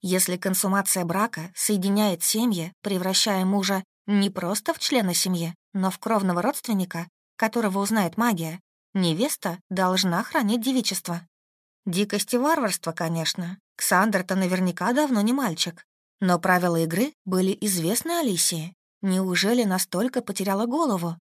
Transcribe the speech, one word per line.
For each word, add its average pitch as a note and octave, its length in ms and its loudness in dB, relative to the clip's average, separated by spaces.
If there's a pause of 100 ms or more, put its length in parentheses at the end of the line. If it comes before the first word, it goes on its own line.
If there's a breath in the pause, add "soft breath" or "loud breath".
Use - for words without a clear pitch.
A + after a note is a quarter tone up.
Если F#3 360 0
консумация F#3+ 640 0
брака F3+ 520 -2
соединяет G3 680 0
семьи, G3+ 580 0
превращая F#3+ 640 0
мужа F#3+ 400 0 (240)
не G3+ 220 2
просто G3 440 -4
в - 60 -6
члена G3+ 340 0
семьи, E3+ 400 -2 (200)
но F#3+ 180 0
в - 80 -10
кровного F#3+ 420 0
родственника, F#3 680 -2 (280)
которого G#3+ 440 0
узнает G3+ 380 0
магия, F3+ 440 -2 (320)
невеста F3+ 680 0 (100)
должна F#3 540 2
хранить A#3 380 0
девичество. G#3 680 -2 (580)
Дикость G3+ 480 -2
и B3 40 2
варварство, B3 560 0
конечно. E3 680 -4 (160)
Ксандр-то F#3+ 600 2
наверняка F#3 580 0
давно C4 280 2
не A3 120 2
мальчик. F3+ 520 -4 (360)
Но F3+ 180 4
правила F3+ 380 4
игры E3 360 0 (120)
были F#3+ 360 2
известны G#3 580 0
Алисии. F3+ 540 -2 (280)
Неужели F#3+ 640 2
настолько G3+ 580 0
потеряла G3 440 -2
голову? A3 520 -2 (140)